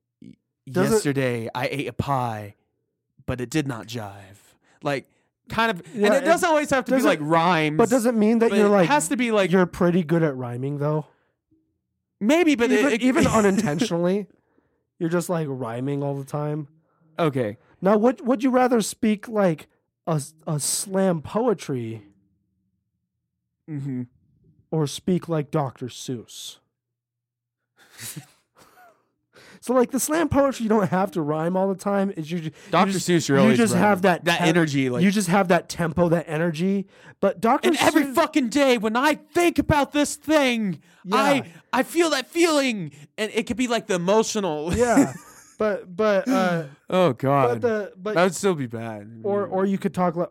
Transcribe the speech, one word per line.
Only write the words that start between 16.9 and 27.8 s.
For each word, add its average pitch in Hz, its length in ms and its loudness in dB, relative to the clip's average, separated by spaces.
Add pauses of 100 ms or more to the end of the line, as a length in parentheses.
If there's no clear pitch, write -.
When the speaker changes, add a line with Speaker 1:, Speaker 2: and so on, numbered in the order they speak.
Speaker 1:
Okay. 131 380 -2 (240)
Speaker 2:
Now, 202 160 2
would, 247 280 0
would 233 180 0
you 277 60 2
rather 247 320 2
speak 214 460 -4
like 196 400 -2 (400)
a, 156 140 -2 (260)
a 156 120 -2
slam 190 600 -2
poetry 139 880 -4 (1600)
Speaker 1:
Mm-hmm. 135 340 -8 (680)
Speaker 2:
or 156 160 0
speak - 420 -4
like 156 220 -4
Doctor 135 360 -4
Seuss? - 720 -12 (1400)